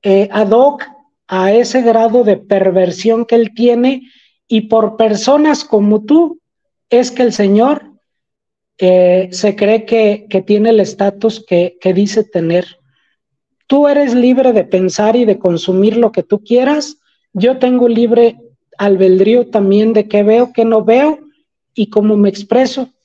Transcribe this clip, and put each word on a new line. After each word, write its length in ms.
eh, 300
ad 200
hoc 320
a 240
ese 300
grado 420
de 120
perversión 880
que 100
él 200
tiene, 480
y 140
por 340
personas 680
como 400
tú 360
es 220
que 120
el 100
señor, 600
eh, 540
se 240
cree 300
que, 440
que 120
tiene 280
el 100
estatus 640
que, 340
que 140
dice 300
tener. 420
Tú 220
eres 260
libre 380
de 120
pensar 520
y 80
de 140
consumir 580
lo 160
que 100
tú 220
quieras. 540
Yo 260
tengo 300
libre 500
albedrío 680
también 460
de 140
qué 140
veo, 300
qué 120
no 200
veo 340
y 140
cómo 280
me 120
expreso. 600